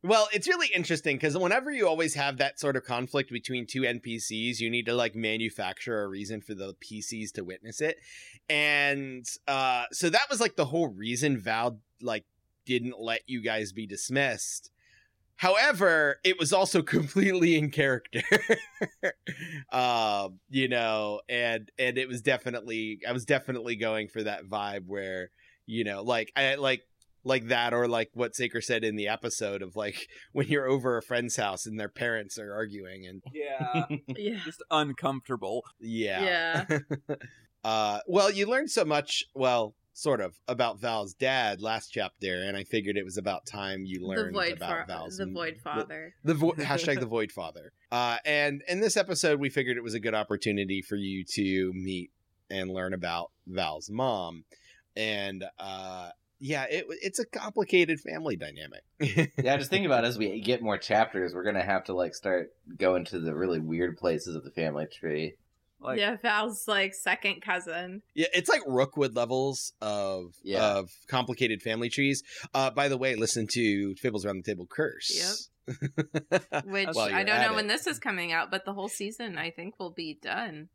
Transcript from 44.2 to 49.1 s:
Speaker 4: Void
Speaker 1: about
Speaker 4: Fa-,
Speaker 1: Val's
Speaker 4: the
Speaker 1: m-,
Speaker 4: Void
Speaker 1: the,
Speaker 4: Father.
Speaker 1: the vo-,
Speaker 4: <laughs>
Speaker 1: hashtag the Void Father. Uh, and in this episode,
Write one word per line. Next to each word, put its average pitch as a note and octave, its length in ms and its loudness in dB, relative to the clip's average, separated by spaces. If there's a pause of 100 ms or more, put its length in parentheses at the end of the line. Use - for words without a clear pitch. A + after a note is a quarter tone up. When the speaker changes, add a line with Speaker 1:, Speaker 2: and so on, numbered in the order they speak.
Speaker 4:
Void F3 200 0
Speaker 1:
about E3+ 340 -6
Speaker 4:
Fa-, F3+ 60 -8
Speaker 1:
Val's E3+ 240 -10
Speaker 4:
the G3 60 -6
Speaker 1:
m-, F#3+ 100 -8
Speaker 4:
Void E3 240 -6
Speaker 1:
the, - 40 -20
Speaker 4:
Father. D#3 520 -8 (100)
Speaker 1:
the D#3+ 120 2
vo-, E3 160 4
Speaker 4:
<laughs> D#3+ 60 -4
Speaker 1:
hashtag C#3+ 440 0
the B2+ 40 -2
Void A2 280 -2
Father. E2 400 -12 (180)
Uh, A#2+ 320 2
and D3 460 2
in F3+ 100 0
this G#3 160 2
episode, E3+ 460 2